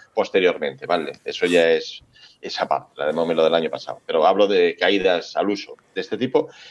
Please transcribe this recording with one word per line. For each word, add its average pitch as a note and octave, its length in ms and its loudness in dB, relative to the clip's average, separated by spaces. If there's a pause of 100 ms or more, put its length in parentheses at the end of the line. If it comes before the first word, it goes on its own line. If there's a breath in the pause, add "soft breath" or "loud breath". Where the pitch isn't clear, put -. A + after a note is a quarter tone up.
(140)
posteriormente, E2+ 720 0
¿vale? D#2+ 280 -2 (100)
Eso - 240 -2
ya E2 240 4
es - 320 -2 (380 soft breath)
esa - 260 -6
parte, C#2 300 -4
la C#2+ 100 -4
de D#2 60 -2
Montmeló E2 300 0
del D#2+ 120 4
año D#2+ 140 0
pasado. - 360 -12
Pero D#2+ 220 2
hablo G2 180 4
de F2+ 320 2
caídas F#2 600 0
al F#2 120 0
uso - 280 -8 (180)
de F#2+ 60 -4
este G#2+ 160 -8
tipo. C3+ 320 -2 (220 loud breath)